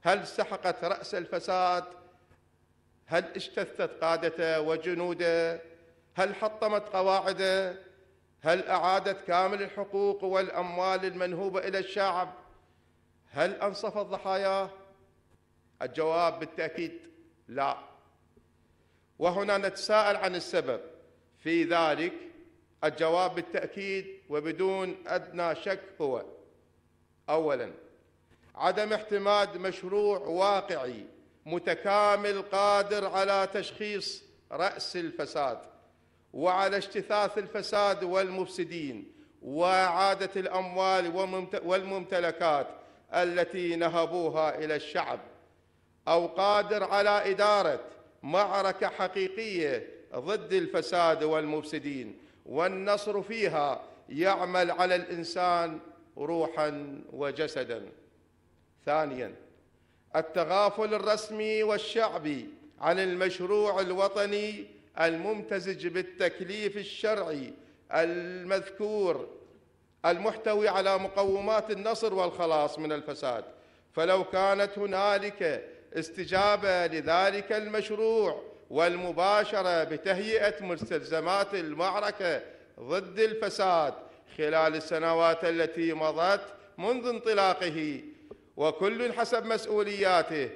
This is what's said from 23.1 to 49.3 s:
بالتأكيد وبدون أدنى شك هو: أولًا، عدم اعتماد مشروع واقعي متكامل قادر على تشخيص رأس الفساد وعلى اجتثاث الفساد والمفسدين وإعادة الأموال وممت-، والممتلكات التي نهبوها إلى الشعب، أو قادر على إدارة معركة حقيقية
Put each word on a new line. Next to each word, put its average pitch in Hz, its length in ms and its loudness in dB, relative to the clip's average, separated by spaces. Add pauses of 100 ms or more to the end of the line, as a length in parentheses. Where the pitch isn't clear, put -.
بالتأكيد 190 720 -6 (220)
وبدون 185 680 -2 (100)
أدنى 170 480 -4
شك 196 260 -6 (200)
هو: 127 240 -2 (1040)
أولًا، 147 420 0 (840)
عدم 202 380 0
اعتماد 202 640 2
مشروع 190 640 0
واقعي 170 880 0 (400)
متكامل 196 960 2
قادر 202 640 2
على 196 480 2
تشخيص 208 680 -6 (300)
رأس - 440 -2
الفساد 147 600 -4 (760)
وعلى 185 440 2
اجتثاث 208 640 -2
الفساد 202 640 0
والمفسدين 175 1080 -4 (300)
وإعادة 185 920 2
الأموال 185 800 0
وممت-، 185 480 -4
والممتلكات 175 1000 0 (460)
التي 175 640 0
نهبوها 160 840 0
إلى 156 180 -2
الشعب، 143 440 -4 (880)
أو 170 180 4
قادر 196 580 2
على 202 460 4
إدارة 196 500 4 (420)
معركة 190 680 2
حقيقية 185 1000 -2 (260)